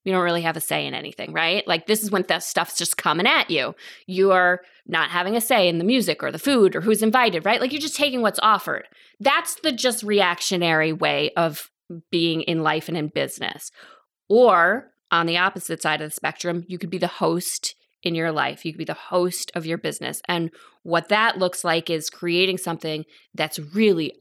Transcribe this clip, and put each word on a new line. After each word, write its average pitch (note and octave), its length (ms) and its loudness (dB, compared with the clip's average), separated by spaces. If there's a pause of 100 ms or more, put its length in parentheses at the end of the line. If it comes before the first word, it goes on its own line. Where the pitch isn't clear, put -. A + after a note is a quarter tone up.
you F#3+ 100 -2
don't F#3 100 2
really E3+ 200 0
have E3 120 0
a D#3+ 60 -8
say D3+ 240 -2
in C#3 80 -8
anything, C#3+ 400 -10
right? E3 340 0
Like, E3 200 0
this G#3+ 160 0
is G3+ 80 -6
when F#3+ 160 0
that D#3+ 160 -2
stuff's - 340 -2
just - 200 -4
coming E3+ 280 0
at C#4+ 240 2
you. D3 240 -2 (320)
You F#3+ 260 4
are F3+ 300 4 (240)
not D#3+ 240 0
having F3+ 260 -2
a A#3 60 2
say A3 260 4
in E3+ 120 2
the E3+ 40 -2
music G3+ 380 2
or C3+ 100 -4
the D#3 60 -10
food A3+ 380 4
or D#3+ 60 -4
who's G#3+ 200 2
invited, A3 440 2
right? A#3 140 2
Like, C4 140 -2
you're D4 80 -6
just D#4 140 -6
taking C4 260 0
what's G#3 220 0
offered. G3 440 0 (320)
That's C#4+ 360 0
the D#4 160 -2
just A3+ 320 -2
reactionary F3 880 2
way D3+ 420 0
of E3 360 -2 (400)
being E3 320 0
in D#3+ 180 -2
life D#3 280 -2
and E3+ 80 -4
in D3+ 100 -4
business. - 640 -6 (580)
Or G#3 600 4 (200)
on E3+ 140 2
the E3+ 120 0
opposite F3+ 440 -2
side D3+ 180 0
of D#3 120 -10
the - 40 -12
spectrum, E3+ 520 -4
you F3+ 100 -10
could E3+ 140 -8
be F3+ 80 -6
the F3 80 -2
host - 640 -4 (280)
in E3+ 140 -2
your E3 160 -2
life. C#3+ 320 -4
You D#3+ 80 -6
could D#3 60 -12
be D#3 80 -8
the - 80 -8
host - 600 -4
of E3 100 -6
your E3 120 -4
business. D3 480 -8
And E3+ 260 -2 (320)
what E3 260 0
that G#3+ 280 2
looks F3+ 280 -2
like E3 240 0
is D#3+ 200 -2
creating F3+ 480 0
something D#3+ 460 -6 (300)
that's D#3 260 -6
really E3 600 2